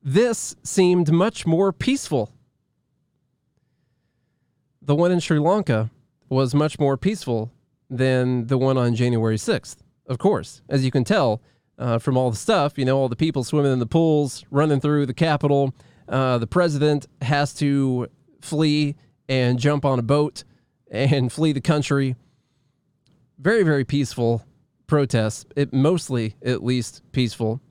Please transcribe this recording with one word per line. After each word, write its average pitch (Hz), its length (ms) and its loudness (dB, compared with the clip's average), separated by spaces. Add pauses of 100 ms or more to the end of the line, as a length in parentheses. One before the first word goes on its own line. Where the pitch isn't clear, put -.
This 214 600 0
seemed 180 480 2
much 175 360 0
more 180 260 2
peaceful." 156 600 -2 (2500)
The 143 120 2
one 170 160 2
in 180 100 0
Sri 156 180 0
Lanka 147 520 0 (380)
was 131 260 0
much 147 240 0
more 139 180 2
peaceful 120 540 -4 (380)
than 127 580 0
the 127 120 0
one 131 180 2
on 120 180 2
January 113 440 0
sixth, - 440 -4 (240)
of 127 120 -6
course. - 500 -2
As 139 160 0
you 131 80 0
can 135 100 2
tell, 135 380 2 (380)
uh, 120 200 -2
from 127 180 -2
all 127 140 2
the 110 60 -6
stuff, 160 420 0
you 135 60 -2
know, 131 120 2
all 135 120 0
the 117 80 -6
people 160 280 -2
swimming 143 280 0
in 127 80 0
the 117 60 -2
pools, 151 640 0
running 143 300 2
through 147 260 0
the 123 80 -6
Capitol, 143 600 0 (340)
uh, 131 300 0
the 117 80 -2
president 151 600 0 (140)
has 143 340 -2
to 135 520 -2 (340)
flee 151 540 0 (340)
and 127 300 0
jump 143 260 0
on 135 140 2
a 120 40 -2
boat 143 420 0 (440)
and 127 440 0
<laughs> - 40 -12
flee 156 160 0
the 135 80 -4
country. 139 540 0 (1200)
Very, 202 240 2
very 147 220 2
peaceful 117 640 -2 (400)
protests, 127 580 0 (120)
it, 143 160 -2
mostly, 131 680 0
at 123 220 -4
least, 123 380 -4 (100)
peaceful. 117 480 -2 (100)